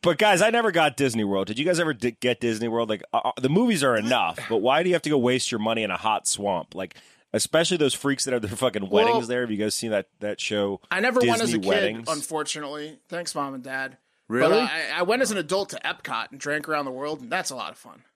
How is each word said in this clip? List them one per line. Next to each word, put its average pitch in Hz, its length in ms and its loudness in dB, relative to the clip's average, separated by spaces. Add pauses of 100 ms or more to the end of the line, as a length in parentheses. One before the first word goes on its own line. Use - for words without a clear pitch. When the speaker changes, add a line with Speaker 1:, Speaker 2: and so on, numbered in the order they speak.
Speaker 1:
but 170 160 4
guys, 208 220 6
I 220 100 6
never 226 200 2
got 160 260 2
Disney 113 280 2
World. 98 240 0
Did 110 100 -6
you 143 60 -2
guys 175 160 2
ever 156 120 0
di-, 120 280 -2
get 123 200 0
Disney 117 280 -2
World? 113 200 0
Like, 107 140 -2 (100)
uh, 113 120 2
uh, 127 160 0
the 131 80 2
movies 196 340 4
are 127 140 4
enough, 107 420 0 (100)
but 113 100 2
why 131 240 4
do 185 60 0
you 180 60 4
have 165 80 0
to 151 80 -2
go 147 80 4
waste 123 320 2
your 117 80 -4
money 110 240 0
in 101 80 -2
a 90 60 -2
hot 110 320 -2
swamp? 95 460 -4
Like, 92 200 -10 (380)
especially 160 440 2
those 147 180 2
freaks 139 300 -2
that 131 80 -2
have 120 100 0
their 101 140 -4
fucking 107 320 -2
weddings 220 300 4
Speaker 2:
Well, 117 80 -2
Speaker 1:
there. 123 160 -2
Have 117 80 -4
you 107 60 -2
guys 104 180 -2
seen 117 160 -4
that, 101 160 0 (140)
that 101 200 -6
show, 101 400 -2 (100)
Speaker 2:
I 180 100 0
never 247 200 2
went 226 220 2
as 120 100 0
a 113 60 0
Speaker 1:
Disney - 20 0
Speaker 2:
kid, 95 80 -2
Speaker 1:
Weddings? 104 400 0
Speaker 2:
unfortunately. 151 880 -6 (100)
Thanks, 175 260 -8
Mom 143 200 -4
and 127 100 -12
Dad. 135 340 -8 (300)
Speaker 3:
Really? 120 220 4
Speaker 2:
But, 427 120 6
uh, 139 100 0
I, 156 120 -2 (140)
I 180 40 0
went 226 200 2
as 214 100 0
an 202 60 -2
adult 185 320 -2
to 170 140 -10
Epcot 123 460 -6
and 135 100 -16
drank 147 280 -4
around 147 160 -2
the 135 80 -6
world, 143 280 -6
and 123 100 -12
that's 180 200 -2
a 135 60 -10
lot 98 160 -8
of - 60 -20
fun. - 240 -20 (140)